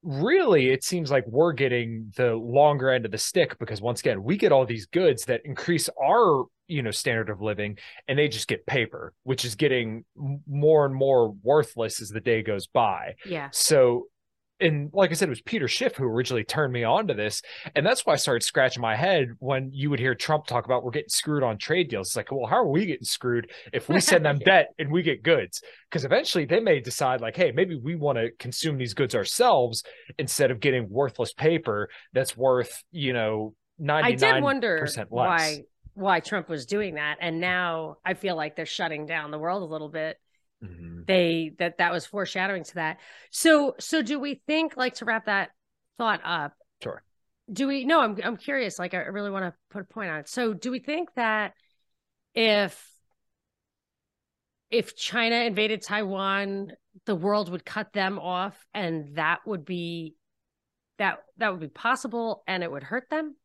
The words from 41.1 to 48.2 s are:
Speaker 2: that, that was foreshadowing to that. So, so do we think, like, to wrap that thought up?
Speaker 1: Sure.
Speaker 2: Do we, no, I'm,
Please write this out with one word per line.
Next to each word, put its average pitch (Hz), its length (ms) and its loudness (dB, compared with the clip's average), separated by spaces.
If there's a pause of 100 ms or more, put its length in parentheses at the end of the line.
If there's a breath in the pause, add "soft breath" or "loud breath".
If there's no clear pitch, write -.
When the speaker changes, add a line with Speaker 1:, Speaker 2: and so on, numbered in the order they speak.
Speaker 2:
that, 170 200 -2
that 170 120 4
was 170 160 -4
foreshadowing 190 560 -4
to - 120 -16
that. 165 240 -4 (340 loud breath)
So, 294 480 4
so 320 200 -2
do 262 200 -4
we 285 260 -6
think, 311 300 0
like, 254 180 -2
to - 100 -12
wrap 220 220 -2
that 196 240 0 (480)
thought 220 240 0
up? 156 300 -4 (280)
Speaker 1:
Sure. - 220 -10 (500)
Speaker 2:
Do 233 140 -2
we, 277 180 -2
no, 311 160 4
I'm, 214 220 2